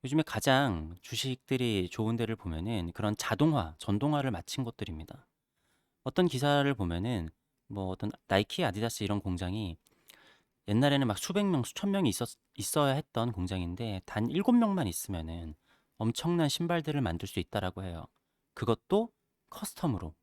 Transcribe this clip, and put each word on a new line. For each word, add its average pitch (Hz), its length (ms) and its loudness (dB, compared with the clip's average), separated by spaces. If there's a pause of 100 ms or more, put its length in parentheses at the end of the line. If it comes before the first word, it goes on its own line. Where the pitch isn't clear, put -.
요즘에 147 200 2
가장 107 760 2
주식들이 120 880 0
좋은 113 260 0
데를 113 200 -2
보면은 87 560 -4
그런 104 240 0
자동화, 113 640 2
전동화를 135 520 0
마친 104 340 -6
곳들입니다. 82 640 -10 (800)
어떤 180 180 4
기사를 143 460 4
보면은 92 560 -2 (380)
뭐 98 220 -4
어떤 101 220 -4 (180)
나이키, 104 360 2
아디다스 110 400 -2
이런 101 160 0
공장이 92 560 -4 (920)
옛날에는 139 400 4
막 104 120 2
수백 202 260 0
명, 170 200 2
수천 - 260 -4
명이 196 180 2
있었-, - 300 -4 (160)
있어야 143 400 2
했던 120 360 -2
공장인데 92 760 -4
단 113 240 -2
일곱 196 220 2
명만 202 340 4
있으면은 82 680 -6 (440)
엄청난 156 500 0
신발들을 165 540 -2
만들 85 260 -2
수 - 120 -4
있다라고 92 420 -4
해요. 85 240 -8 (480)
그것도 185 560 0 (400)
커스텀으로. 98 720 -4